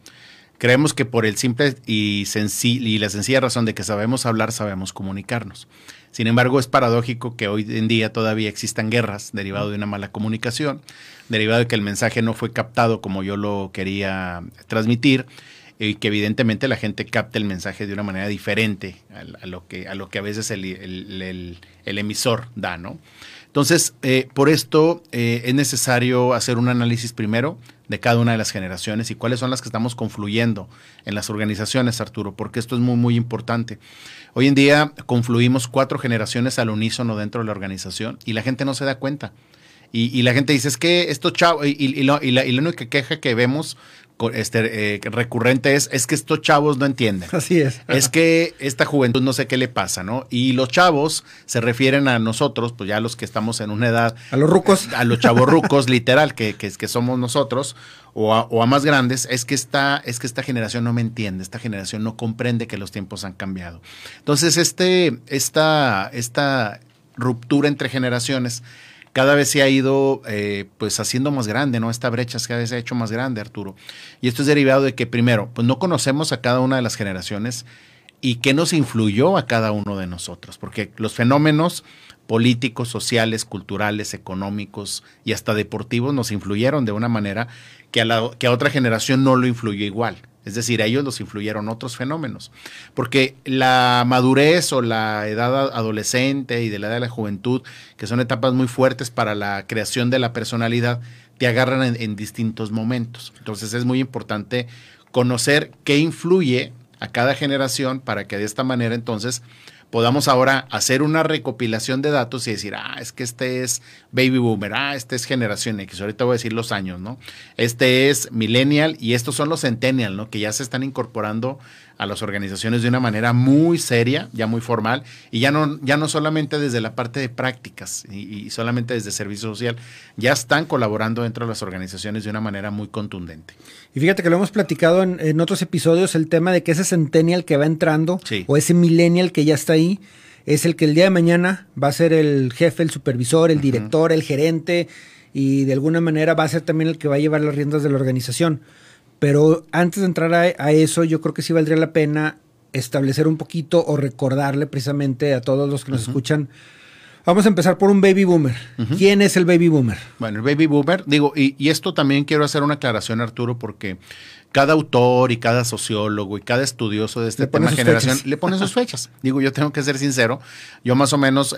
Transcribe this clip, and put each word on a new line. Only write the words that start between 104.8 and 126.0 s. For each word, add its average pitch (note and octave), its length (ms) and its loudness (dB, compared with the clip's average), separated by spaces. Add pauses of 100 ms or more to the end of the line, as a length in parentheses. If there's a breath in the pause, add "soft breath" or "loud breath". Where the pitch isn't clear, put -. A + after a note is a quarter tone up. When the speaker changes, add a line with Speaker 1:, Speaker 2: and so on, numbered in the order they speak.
Speaker 1:
conocer B2+ 640 2 (120)
qué C#3+ 140 4
influye D#3 760 0 (280)
a G#2+ 80 -10
cada B2 260 0
generación C3+ 640 -2
para G2+ 260 -6
que G#2 120 -8
de G#2 60 -2
esta G#2+ 180 -6
manera A#2+ 320 -2
entonces A#2+ 480 -6 (480 loud breath)
podamos A#2+ 380 2
ahora C3 420 4
hacer B2+ 320 0
una D#3 220 2
recopilación B2+ 760 -4
de D3 120 0
datos B2 340 -2
y A#2 60 -4
decir, G2+ 240 -8
"Ah, - 240 -12
es A#2+ 100 -12
que - 140 -8
este B2+ 400 -4
es - 180 -6 (300 loud breath)
baby C3 260 4
boomer, G#2+ 340 0
ah, C#3 220 -4
este B2+ 220 -8
es A#2+ 80 -6
generación A2 560 -2
X", F#2+ 200 -14
ahorita G#2+ 240 -4
voy B2 100 2
a - 20 0
decir A2+ 160 -4
los A2+ 180 -4
años, F#2+ 300 -4
¿no? A2+ 180 -12 (380 loud breath)
Este B2+ 520 4
es C#3+ 220 0
millennial C3 680 2
y A#2 140 0
estos A#2+ 200 -2
son D3 140 -2
los D#3+ 140 -2
centennial, A#2+ 540 0
¿no? G#2+ 140 -10
Que A2 80 -8
ya G#2 140 -2
se C#3 100 -6
están B2+ 220 -6
incorporando A#2 720 -6 (400 loud breath)
a G2 80 -6
las G2+ 160 -6
organizaciones G2+ 580 -4
de A#2+ 80 0
una B2+ 120 2
manera A#2 340 0
muy C#3+ 440 4
seria, A#2+ 540 0
ya A2 140 -2
muy A2+ 160 -2
formal, A#2 400 -2 (280 loud breath)
y A#2 100 -2
ya C3+ 100 4
no, D3+ 320 0
ya C#3 160 2
no D3+ 100 -2